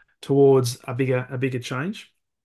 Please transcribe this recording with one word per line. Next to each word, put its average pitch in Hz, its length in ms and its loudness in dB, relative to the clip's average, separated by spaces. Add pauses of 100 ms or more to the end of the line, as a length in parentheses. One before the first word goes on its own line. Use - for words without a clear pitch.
(220)
towards 135 640 4
a 127 100 -10
bigger, 127 360 -4
a 135 60 -10
bigger 127 220 -6
change? 139 540 -10 (320)